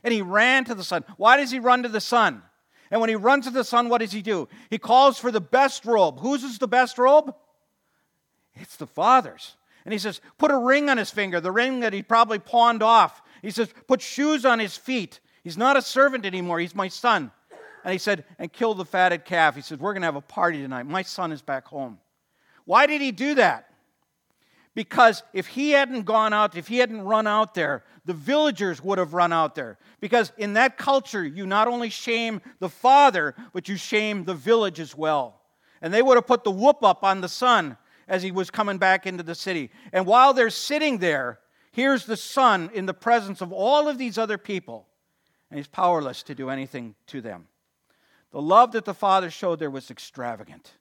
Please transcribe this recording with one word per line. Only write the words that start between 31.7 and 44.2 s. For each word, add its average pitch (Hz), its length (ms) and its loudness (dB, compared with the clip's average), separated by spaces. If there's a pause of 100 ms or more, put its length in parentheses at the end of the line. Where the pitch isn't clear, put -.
shame 226 520 -6 (180)
the 185 80 -6
father, 247 680 4 (180)
but 185 160 -10
you 196 80 -6
shame 214 480 -4
the 185 80 -6
village 180 480 0
as 151 120 -14
well. 143 460 -4 (420)
And 170 120 -6
they 226 80 4
would 254 160 6
have 226 100 0
put 240 160 2
the 208 80 -2
whoop 233 320 2
up 196 220 4
on 190 160 2
the 180 80 -8
son 202 480 0 (320)
as 190 120 -2
he 190 100 -6
was 180 200 -4
coming 202 260 -2
back 190 300 2
into 180 160 -10
the 165 100 -10
city. 165 380 -8 (220)
And 190 120 0
while 247 280 6
they're 240 160 2
sitting 294 480 -2
there, 139 420 -2 (320)
here's 262 340 0
the 220 120 -6
son 208 560 0
in 190 120 -6
the 185 80 -6
presence 214 460 -2
of 180 140 -10
all 269 340 0
of 285 100 -4
these 240 200 -8
other 214 200 -4